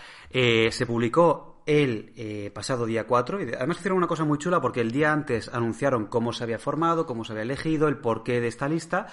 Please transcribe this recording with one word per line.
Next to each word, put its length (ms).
Eh, 420
se 140
publicó 800
el, 500
eh, 380
pasado 320
día 200
cuatro, 360
y 20
de-, 120
además 220
hicieron 200
una 80
cosa 180
muy 140
chula 240
porque 180
el 100
día 220
antes 400
anunciaron 540
cómo 260
se 120
había 140
formado, 460
cómo 200
se 80
había 100
elegido, 460
el 100
porqué 420
de 80
esta 200
lista. 440